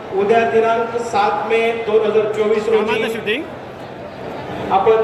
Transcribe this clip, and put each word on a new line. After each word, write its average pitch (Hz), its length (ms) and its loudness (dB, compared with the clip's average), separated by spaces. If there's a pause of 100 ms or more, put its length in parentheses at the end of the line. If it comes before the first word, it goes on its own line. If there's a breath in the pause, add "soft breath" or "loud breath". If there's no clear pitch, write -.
(180)
उद्या 226 320 4
दिनांक 226 460 2
सात 214 520 0
मे 226 240 2
दोन 220 380 0
हजार 208 220 2
चोवीस 214 360 0
रोजी 226 760 0 (1300)
आपण 196 220 4 (120)